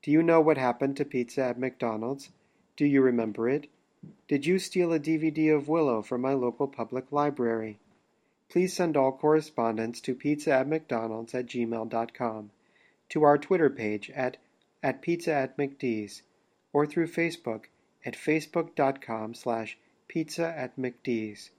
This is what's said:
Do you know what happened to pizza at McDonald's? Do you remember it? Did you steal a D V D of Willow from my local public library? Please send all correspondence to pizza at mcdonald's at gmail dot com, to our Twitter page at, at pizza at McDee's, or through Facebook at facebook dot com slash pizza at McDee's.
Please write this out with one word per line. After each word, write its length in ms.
Do 100
you 120
know 160
what 180
happened 380
to 80
pizza 400
at 160
McDonald's? 680
Do 80
you 160
remember 480
it? 180
Did 160
you 140
steal 340
a 60
D 180
V 140
D 180
of 180
Willow 340
from 200
my 100
local 360
public 440
library? 680
Please 260
send 220
all 160
correspondence 920
to 120
pizza 400
at 140
mcdonald's 680
at 140
gmail 420
dot 240
com, 380
to 140
our 140
Twitter 320
page 420
at, 260
at 180
pizza 320
at 240
McDee's, 640
or 140
through 220
Facebook 580
at 100
facebook 600
dot 260
com 320
slash 440
pizza 480
at 240
McDee's. 800